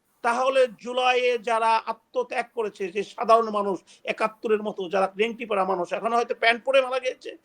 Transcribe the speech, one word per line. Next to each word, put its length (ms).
তাহলে 360
জুলাইয়ে 500
যারা 220
আত্মত্যাগ 540
করেছে, 260
যে 80
সাধারণ 340
মানুষ, 180
একাত্তরের 540
মতো 160
যারা 120
নেংটি 300
পরা 220
মানুষ, 140
এখন 200
হয়তো 240
প্যান্ট 240
পরে 180
মারা 200
গেছে, 260